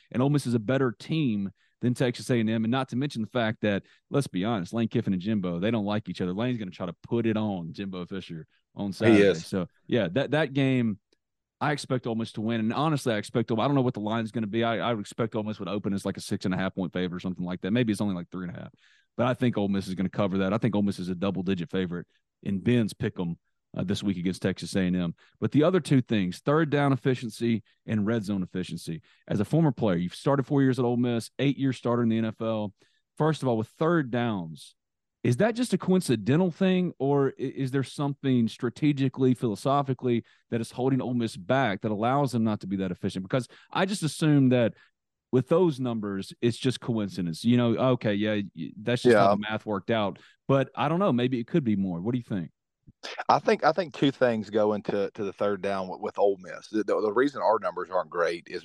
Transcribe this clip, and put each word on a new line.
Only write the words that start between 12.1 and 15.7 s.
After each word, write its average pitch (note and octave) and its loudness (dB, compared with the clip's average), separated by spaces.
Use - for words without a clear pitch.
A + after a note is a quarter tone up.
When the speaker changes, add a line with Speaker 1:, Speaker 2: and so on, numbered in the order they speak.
Speaker 1:
Miss A2+ -4
to A2+ -8
win. A2+ 0
And A2 0
honestly, C3+ 0
I G#2+ 2
expect A#2 -2
Ole, A2+ 0
I A2+ 2
don't C#3+ 2
know C3+ 4
what B2 0
the G#2+ -6
line's A2 -2
gonna A2+ -4
be. A2+ -2
I, A#2 0
I A2+ 0
would G#2+ -4
expect - -6
Ole A2 -2
Miss G#2+ -6
would F#2+ -8
open G2+ -4